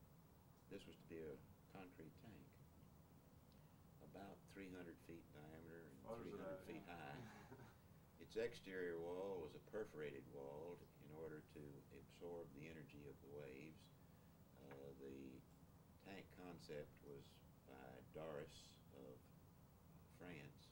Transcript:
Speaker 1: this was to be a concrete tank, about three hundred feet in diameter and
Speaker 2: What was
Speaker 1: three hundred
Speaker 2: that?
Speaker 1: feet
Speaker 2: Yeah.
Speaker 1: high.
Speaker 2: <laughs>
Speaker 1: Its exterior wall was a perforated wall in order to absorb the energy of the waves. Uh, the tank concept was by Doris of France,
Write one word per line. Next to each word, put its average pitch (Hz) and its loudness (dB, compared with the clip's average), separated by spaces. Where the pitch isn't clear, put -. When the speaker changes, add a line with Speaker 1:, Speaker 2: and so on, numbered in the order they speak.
Speaker 1:
this 101 -2
was 87 -6
to - -10
be 82 2
a 71 2
concrete 92 -4
tank, - -6
about 98 0
three 98 2
hundred 87 0
feet 85 -2
in - -10
diameter 82 -2
and - -4
Speaker 2:
What 117 4
was - 2
Speaker 1:
three - 4
hundred 113 4
Speaker 2:
that? - -2
Speaker 1:
feet - 2
Speaker 2:
Yeah. 87 0
Speaker 1:
high. 71 2
Speaker 2:
<laughs> - 0
Speaker 1:
Its - 4
exterior 92 8
wall 90 8
was 90 2
a - -6
perforated 76 6
wall 71 2
in 71 -4
order 78 2
to 73 -2
absorb 85 2
the - 0
energy 73 -2
of 69 -4
the 71 -4
waves. 73 -2
Uh, 69 -4
the 67 -2
tank 95 0
concept 80 0
was 69 -2
by 65 -6
Doris 78 2
of 65 -4
France, 76 -2